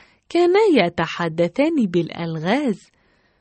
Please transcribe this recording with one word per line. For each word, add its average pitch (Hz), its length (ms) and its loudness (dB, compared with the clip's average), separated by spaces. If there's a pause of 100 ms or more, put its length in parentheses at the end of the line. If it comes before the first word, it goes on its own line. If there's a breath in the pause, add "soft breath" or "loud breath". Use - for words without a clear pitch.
(300 soft breath)
كانا 349 300 2 (260)
يتحدثان 175 1000 -2
بالألغاز. 175 920 -4 (600)